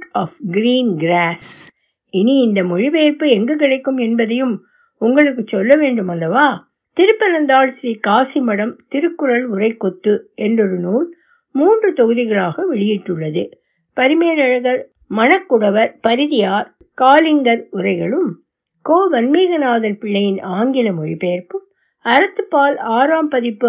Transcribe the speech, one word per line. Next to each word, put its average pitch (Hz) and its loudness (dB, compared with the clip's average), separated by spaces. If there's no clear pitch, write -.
of 180 -4
green 240 0
grass. 170 -2
இனி 220 2
இந்த 208 2
மொழிபெயர்ப்பு 294 0
எங்கு 240 2
கிடைக்கும் 269 -2
என்பதையும் 233 -2
உங்களுக்கு 269 2
சொல்ல 220 2
வேண்டும் 247 0
அல்லவா? 175 0
திருப்பனந்தாள் 330 2
ஸ்ரீ 254 -8
காசி 247 0
மடம் 214 -2
திருக்குறள் 277 -2
உரை 214 -2
கொத்து 208 -2
என்றொரு 208 -2
நூல் 214 -2
மூன்று 415 2
தொகுதிகளாக 226 0
வெளியிட்டுள்ளது. 190 -4
பரிமேலழகர், 262 0
மணக்குடவர், 220 2
பரிதியார், 233 0
காலிங்கர் 269 4
உரைகளும், 190 -2
கோ 320 4
வன்மீகநாதன் 262 0
பிள்ளையின் 202 -2
ஆங்கில 240 0
மொழிபெயர்ப்பும், 175 -6
அறத்துப்பால் 285 0
ஆறாம் 302 2
பதிப்பு 240 -2